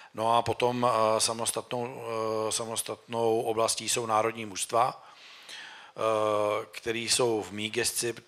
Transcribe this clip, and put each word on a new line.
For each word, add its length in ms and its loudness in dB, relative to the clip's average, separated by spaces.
No 220 2
a 60 4
potom, 440 2
eh, 340 6
samostatnou, 800 -4
eh, 40 -2
samostatnou 880 -2
oblastí 480 0
jsou 180 0
národní 400 2
mužstva, 600 0
eh, 760 0
který 380 -6
jsou 340 2
v 100 -10
mý 180 -6
gesci 440 -2